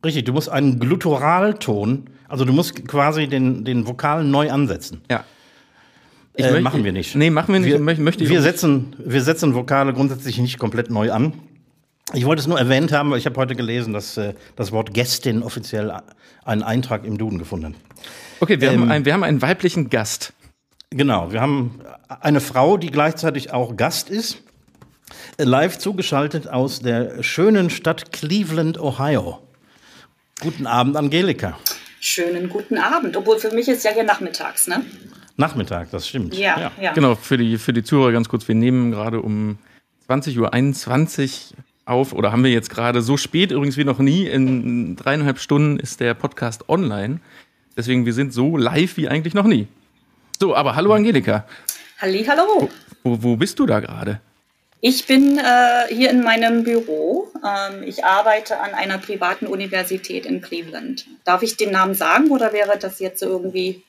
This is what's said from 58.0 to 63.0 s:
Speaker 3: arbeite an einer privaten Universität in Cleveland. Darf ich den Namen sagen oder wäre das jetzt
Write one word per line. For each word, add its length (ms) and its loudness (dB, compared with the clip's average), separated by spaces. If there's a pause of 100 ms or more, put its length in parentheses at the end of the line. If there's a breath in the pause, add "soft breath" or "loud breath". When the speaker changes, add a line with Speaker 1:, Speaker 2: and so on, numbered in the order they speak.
Speaker 3:
arbeite 560 2
an 140 -6
einer 240 -4
privaten 500 -4
Universität 800 -6
in 160 -4
Cleveland. 680 -10 (160)
Darf 180 2
ich 160 -2
den 140 -2
Namen 240 2
sagen 360 4
oder 220 2
wäre 240 2
das 220 -10
jetzt 240 -6